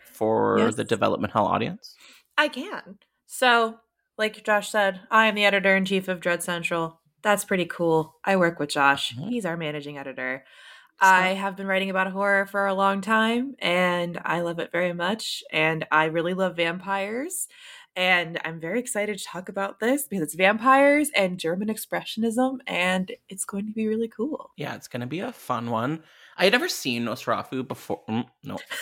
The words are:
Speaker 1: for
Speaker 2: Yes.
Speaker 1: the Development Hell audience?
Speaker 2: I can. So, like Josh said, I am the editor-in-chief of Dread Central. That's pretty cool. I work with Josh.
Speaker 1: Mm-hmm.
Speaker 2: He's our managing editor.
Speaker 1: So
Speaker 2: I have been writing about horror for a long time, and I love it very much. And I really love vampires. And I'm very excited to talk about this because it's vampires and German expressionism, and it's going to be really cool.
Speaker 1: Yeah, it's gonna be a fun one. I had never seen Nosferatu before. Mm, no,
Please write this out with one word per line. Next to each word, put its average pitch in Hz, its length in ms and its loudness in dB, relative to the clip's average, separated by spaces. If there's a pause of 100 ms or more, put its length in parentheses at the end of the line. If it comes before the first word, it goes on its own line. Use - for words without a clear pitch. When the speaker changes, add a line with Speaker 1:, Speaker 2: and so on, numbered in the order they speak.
(120)
Speaker 1:
for 107 460 2
Speaker 2:
Yes. 110 160 2
Speaker 1:
the 117 100 -2
Development 104 480 0
Hell 104 140 2
audience? 113 500 -4 (400)
Speaker 2:
I 302 120 4
can. 254 500 -12 (260)
So, 233 540 2 (400)
like 214 260 -4
Josh 208 240 0
said, 196 320 0 (100)
I 220 180 6
am 208 60 2
the 208 120 4
editor-in-chief 190 640 2
of 180 120 -4
Dread 175 220 0
Central. 170 580 -4 (220)
That's 208 240 2
pretty 180 180 0
cool. 165 580 0
I 196 140 2
work 170 220 2
with 147 100 -4
Josh. 139 480 2
Speaker 1:
Mm-hmm. 165 140 -6
Speaker 2:
He's 233 160 -4
our 170 100 -4
managing 151 400 -8
editor. 131 480 -8 (580)
Speaker 1:
So 190 60 10
Speaker 2:
I 185 200 6
have 196 280 -4
been 196 100 -10
writing 190 240 0
about 185 220 0
horror 196 320 2
for 196 220 -2
a 196 80 0
long 196 260 2
time, 226 600 0
and 175 640 0
I 170 180 2
love 170 160 -4
it 160 140 -6
very 175 200 0
much. 175 580 -4
And 160 400 0
I 156 160 4
really 165 280 0
love 180 220 -2
vampires. 196 920 -4 (480)
And 175 480 2
I'm 165 160 -8
very 175 200 -2
excited 208 380 -4
to - 60 -10
talk 185 240 -10
about 196 320 -6
this 262 280 0
because 190 160 -2
it's 147 100 -6
vampires 262 840 6
and 185 220 0
German 185 300 -2
expressionism, 226 960 -2
and 185 440 0 (180)
it's 196 160 -8
going 208 220 -6
to 214 60 -8
be 220 140 -2
really 220 220 -2
cool. 254 480 -6
Speaker 1:
Yeah, - 180 -8
it's - 140 -16
gonna 123 180 -6
be 151 140 -6
a 247 120 -6
fun 117 380 -6
one. 127 320 -2 (340)
I - 80 -2
had 196 80 6
never 254 160 2
seen 120 360 -4
Nosferatu 117 640 -4
before. - 400 -8
Mm, 117 180 -2 (160)
no, 98 160 -10 (240)